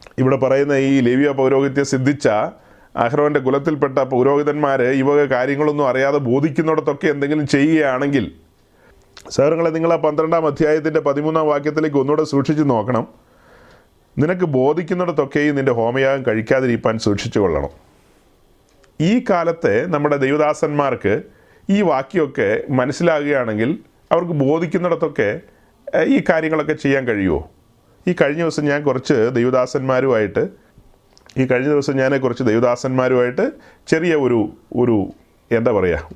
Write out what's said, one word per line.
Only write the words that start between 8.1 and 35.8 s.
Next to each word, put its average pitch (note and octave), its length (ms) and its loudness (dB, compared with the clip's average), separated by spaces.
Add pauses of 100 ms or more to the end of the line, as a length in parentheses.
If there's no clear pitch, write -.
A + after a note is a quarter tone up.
സഹോദരങ്ങളെ, E3 400 2
നിങ്ങൾ E3 240 0
ആ - 20 2
പന്ത്രണ്ടാം D#3+ 500 0
അധ്യായത്തിൻ്റെ D#3 540 0
പതിമൂന്നാം D3+ 480 -2
വാക്യത്തിലേക്ക് D3 500 0
ഒന്നുകൂടെ D3 260 0
സൂക്ഷിച്ച് D3 400 0
നോക്കണം. A#2+ 440 0 (1080)
"നിനക്ക് F3+ 280 0
ബോധിക്കുന്നിടത്തൊക്കെയും D3+ 1080 0
നിന്റെ C3+ 160 0
ഹോമയാഗം C3 560 0
കഴിക്കാതിരിക്കാൻ A#2 720 0
സൂക്ഷിച്ചു G#2+ 400 -2
കൊള്ളണം." D#2 300 0 (1300)
ഈ G#3+ 280 2
കാലത്തെ E3 560 0
നമ്മുടെ D3 320 0
ദൈവദാസന്മാർക്ക് D3 1040 0 (480)
ഈ G3 120 2
വാക്യമൊക്കെ C3+ 880 0
മനസ്സിലാകുകയാണെങ്കിൽ C#3 1080 0 (340)
അവർക്ക് E3+ 200 -2
ബോധിക്കുന്നിടത്തൊക്കെ, D#3 1080 -2 (560)
ഏ, F3 80 2
ഈ C4+ 260 2
കാര്യങ്ങളൊക്കെ D#3 440 0
ചെയ്യാൻ C#3 340 -2
കഴിയുമോ? F#2+ 440 -2 (560)
ഈ F3+ 60 0
കഴിഞ്ഞ D#3 280 0
ദിവസം D3+ 240 -2
ഞാൻ D3 180 0
കുറച്ച് B2 500 0
ദൈവദാസന്മാരുമായിട്ട്, B2+ 1160 0 (920)
ഈ C3 80 0
കഴിഞ്ഞ C3 240 0
ദിവസം C#3+ 260 0
ഞാൻ C3+ 220 0
കുറച്ച് B2+ 260 -2
ദൈവദാസന്മാരുമായിട്ട് B2+ 1080 0 (360)
ചെറിയ D#3+ 280 0
ഒരു, A#2+ 340 0 (260)
ഒരു, A#2 320 2 (440)
എന്താ A#2 200 2
പറയുക, F2+ 440 0